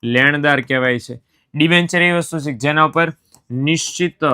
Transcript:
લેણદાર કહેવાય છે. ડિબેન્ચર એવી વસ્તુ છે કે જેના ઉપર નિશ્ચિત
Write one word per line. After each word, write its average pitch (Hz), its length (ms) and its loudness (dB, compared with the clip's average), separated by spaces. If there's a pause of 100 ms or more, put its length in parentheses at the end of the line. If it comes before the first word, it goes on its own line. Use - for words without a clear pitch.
લેણદાર 139 580 2
કહેવાય 127 380 -2
છે. 123 220 -16 (340)
ડિબેન્ચર 170 460 2
એવી 175 160 2
વસ્તુ 165 220 -4
છે 143 120 -6
કે 120 60 -8
જેના 151 260 0
ઉપર 160 300 0 (380)
નિશ્ચિત 156 720 -4 (100)